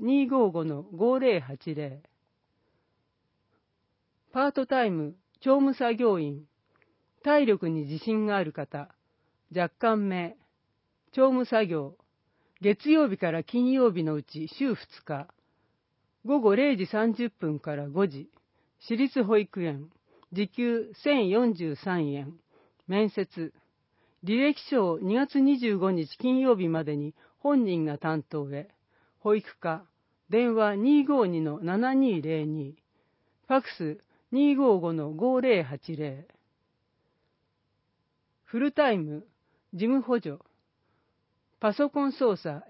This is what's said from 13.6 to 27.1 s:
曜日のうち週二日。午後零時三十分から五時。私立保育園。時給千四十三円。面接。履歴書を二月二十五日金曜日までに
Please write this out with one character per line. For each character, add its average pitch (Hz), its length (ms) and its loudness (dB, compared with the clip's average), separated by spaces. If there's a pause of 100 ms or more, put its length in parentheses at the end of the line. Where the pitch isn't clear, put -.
曜 254 200 4
日 170 120 -2
の 156 120 0
う 147 80 -4
ち 156 260 -10
週 262 260 -2
二 - 280 -14
日。 147 240 -8 (1000)
午 269 160 0
後 202 140 4
零 269 200 2
時 185 100 -4
三 220 280 0
十 240 160 -4
分 151 300 -6
か 151 160 -8
ら 143 120 -8
五 170 180 0
時。 147 240 -8 (500)
私 - 180 -6
立 262 260 0
保 208 140 2
育 196 260 -2
園。 151 260 -6 (440)
時 196 160 -2
給 233 420 -2 (120)
千 262 260 2
四 226 240 2
十 165 220 -6
三 170 360 -2
円。 139 220 -8 (540)
面 202 220 0
接。 170 440 -8 (680)
履 214 160 0
歴 285 300 0
書 208 220 2
を 165 80 -2
二 196 160 -2
月 277 240 0
二 269 180 4
十 226 200 0
五 185 120 0
日 165 300 -2
金 254 180 2
曜 262 180 4
日 185 120 -2
ま 160 160 -2
で 147 120 -4
に 147 200 -6 (240)